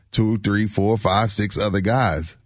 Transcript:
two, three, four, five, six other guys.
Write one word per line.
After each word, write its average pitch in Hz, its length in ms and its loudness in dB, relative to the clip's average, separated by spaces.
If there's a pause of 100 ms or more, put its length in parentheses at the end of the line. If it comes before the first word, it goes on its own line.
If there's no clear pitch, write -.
(100)
two, 110 280 0
three, 104 280 0
four, 104 300 0
five, 104 340 2
six 104 280 -2
other 101 220 0
guys. 95 640 -2